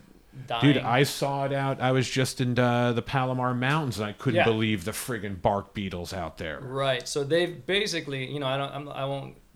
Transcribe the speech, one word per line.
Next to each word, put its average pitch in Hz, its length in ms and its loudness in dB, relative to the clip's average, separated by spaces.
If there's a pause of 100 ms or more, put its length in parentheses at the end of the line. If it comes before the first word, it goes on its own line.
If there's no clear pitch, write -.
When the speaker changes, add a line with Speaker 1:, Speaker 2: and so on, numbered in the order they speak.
(340)
Speaker 1:
Dude, 131 140 -14
Speaker 2:
dying. 127 320 4
Speaker 1:
I 127 240 4
saw 139 420 -2
it 135 80 -2
out. 135 260 0
I 127 140 4
was 131 160 2
just - 320 0
in, 123 180 2
uh, 120 320 4
the 117 100 0
Palomar 127 520 0
Mountains, 131 460 0
and 107 60 -2
I 104 60 -4
couldn't 113 280 0
Speaker 2:
Yeah. 165 40 6
Speaker 1:
believe 110 400 2
the 104 80 -4
friggin' 101 500 -6
bark 101 320 0
beetles 90 400 -6
out 85 240 -6
there. 76 220 -6
Speaker 2:
Right. 131 480 -2
So 143 160 -2
they've 156 420 0
basically, 160 640 -2
you 143 120 -4
know, 135 60 -2
I 131 100 0
don't, 139 160 -4
I'm, 143 160 -10
I 135 160 -6
won't 135 320 -6 (180)